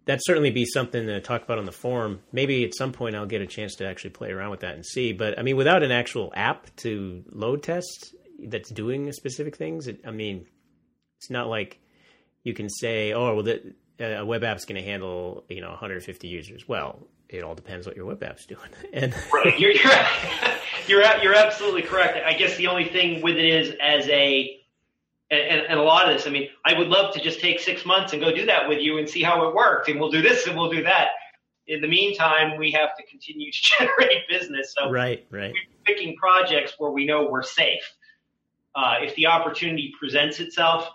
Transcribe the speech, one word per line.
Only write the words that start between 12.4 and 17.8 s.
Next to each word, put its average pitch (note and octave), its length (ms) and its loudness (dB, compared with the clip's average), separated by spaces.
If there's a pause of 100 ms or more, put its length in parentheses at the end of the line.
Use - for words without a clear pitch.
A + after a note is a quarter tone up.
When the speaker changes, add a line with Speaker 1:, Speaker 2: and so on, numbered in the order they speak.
Speaker 1:
you A#2+ 100 -6
can G#2 160 -8
say, A2 440 -4
"Oh, A#2 220 0
well, G#2+ 80 -2
the, A2+ 300 -4 (260)
a A2 260 -6
web A2+ 180 -4
app's G#2+ 220 -4
gonna G2 160 -8
handle, F#2 680 -8
you F#2 140 -12
know, E2+ 100 -12
a E2 60 -14
hundred F#2+ 260 -10
fifty F#2 240 -14
users." F2 400 -14
Well, D#2+ 400 -8 (220)
it F2+ 140 -10
all E2 120 -12
depends F2+ 320 -14